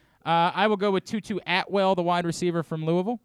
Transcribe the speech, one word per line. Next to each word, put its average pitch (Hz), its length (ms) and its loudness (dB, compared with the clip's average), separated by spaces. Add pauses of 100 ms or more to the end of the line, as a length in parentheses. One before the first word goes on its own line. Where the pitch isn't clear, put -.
(260)
Uh, 165 300 2
I 196 120 2
will 214 100 2
go 202 140 0
with 190 140 0
Tutu 208 400 -6
Atwell, 190 500 2
the 180 80 -2
wide 175 220 0
receiver 170 380 -2
from 160 220 -6
Louisville. 185 400 0